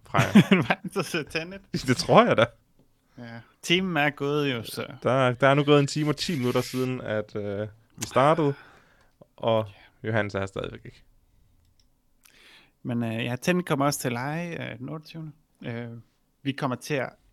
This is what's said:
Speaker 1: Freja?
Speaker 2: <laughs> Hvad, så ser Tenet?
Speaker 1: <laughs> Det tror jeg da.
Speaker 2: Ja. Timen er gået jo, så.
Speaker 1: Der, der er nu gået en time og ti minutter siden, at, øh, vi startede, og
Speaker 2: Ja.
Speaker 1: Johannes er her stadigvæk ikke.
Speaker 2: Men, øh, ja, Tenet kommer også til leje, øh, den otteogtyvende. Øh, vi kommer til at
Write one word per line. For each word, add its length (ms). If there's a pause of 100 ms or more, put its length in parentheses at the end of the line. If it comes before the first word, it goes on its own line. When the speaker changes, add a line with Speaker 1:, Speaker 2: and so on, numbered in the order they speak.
Speaker 1:
Freja? 260 (160)
Speaker 2:
<laughs> 180
Hvad, 260
så 100
ser 200
Tenet? 380 (140)
Speaker 1:
<laughs> 120
Det 100
tror 280
jeg 120
da. 100 (720)
Speaker 2:
Ja. 220 (220)
Timen 340
er 140
gået 420
jo, 100
så. 240 (160)
Speaker 1:
Der, 300
der 160
er 60
nu 100
gået 160
en 60
time 240
og 60
ti 220
minutter 220
siden, 400
at, 360
øh, 320 (280)
vi 100
startede, 480 (840)
og 300 (360)
Speaker 2:
Ja. 60
Speaker 1:
Johannes 260
er 40
her 80
stadigvæk 380
ikke. 180 (1800)
Speaker 2:
Men, 220
øh, 200
ja, 120
Tenet 300
kommer 200
også 140
til 120
leje, 600
øh, 60
den 100
otteogtyvende. 440 (300)
Øh, 260 (540)
vi 100
kommer 240
til 180
at 160 (220)